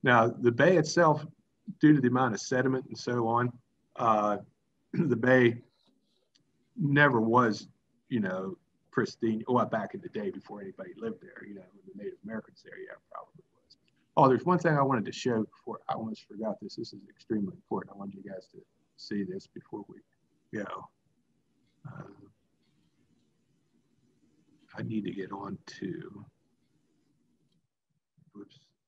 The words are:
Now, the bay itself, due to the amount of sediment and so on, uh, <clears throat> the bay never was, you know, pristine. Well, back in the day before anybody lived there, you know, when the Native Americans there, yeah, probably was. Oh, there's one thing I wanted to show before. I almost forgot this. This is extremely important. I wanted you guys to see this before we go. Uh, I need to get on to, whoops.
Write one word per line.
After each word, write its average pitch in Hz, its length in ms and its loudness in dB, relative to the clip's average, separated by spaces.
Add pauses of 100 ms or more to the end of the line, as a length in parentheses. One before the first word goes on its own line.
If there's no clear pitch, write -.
Now, 117 240 6
the 120 240 2
bay 143 240 4
itself, 156 500 4 (540)
due 151 160 8
to 131 60 2
the 123 80 4
amount 123 240 2
of 98 80 -6
sediment 131 480 -2
and 117 80 -12
so 123 280 -2
on, 120 280 0 (420)
uh, 107 440 2 (260)
<clears throat> - 280 -20
the 135 220 2
bay 120 460 4 (1160)
never 143 440 4
was, 113 480 2 (400)
you 123 100 -2
know, 95 380 -4 (340)
pristine. 110 560 -2
Well, 120 180 2
back 110 280 -6
in - 80 -12
the - 80 -16
day - 200 -6
before - 320 -14
anybody - 360 -16
lived 110 240 -10
there, - 260 -20
you 101 80 -16
know, - 60 -18 (100)
when - 120 -20 (140)
the 101 60 -16
Native - 220 -12
Americans - 400 -12
there, - 120 -20
yeah, 95 180 -16 (140)
probably - 340 -20 (120)
was. - 220 -20 (400)
Oh, 147 100 8
there's 127 180 4
one 175 140 4
thing 156 180 4
I 143 40 2
wanted 131 240 2
to - 80 -10
show 113 320 0
before. - 420 -14
I - 60 -4
almost 110 340 -8
forgot 107 340 -8
this. 101 140 -14
This - 160 -10
is - 80 -18 (100)
extremely 101 440 -6
important. - 420 -10
I - 20 -20
wanted 98 180 -12
you - 140 -16
guys - 220 -14
to - 60 -20 (400)
see 101 260 -6
this 92 240 -10
before - 400 -16
we - 120 -20 (540)
go. 104 120 -6 (1200)
Uh, - 140 -16 (2750)
I - 60 -12
need 107 220 -6
to 90 60 -6
get 95 200 -10
on 98 260 -12 (220)
to, 107 460 -12 (2000)
whoops. - 260 -20 (280)